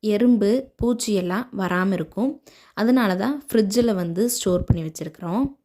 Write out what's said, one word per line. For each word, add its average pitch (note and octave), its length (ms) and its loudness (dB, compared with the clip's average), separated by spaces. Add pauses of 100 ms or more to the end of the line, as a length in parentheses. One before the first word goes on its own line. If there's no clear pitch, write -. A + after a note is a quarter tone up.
(120)
எறும்பு, G#3 400 4 (260)
பூச்சியெல்லாம் A3 680 -2 (140)
வராம F#3 360 0
இருக்கும். F#3+ 320 -4 (480)
அதனால A3+ 380 2
தான் A3+ 200 -2 (120)
ஃப்ரிட்ஜில் G#3+ 540 2
வந்து F3 220 -2 (120)
ஸ்டோர் F3+ 320 0
பண்ணி E3+ 180 2
வச்சுருக்குறோம். E3+ 580 -4 (220)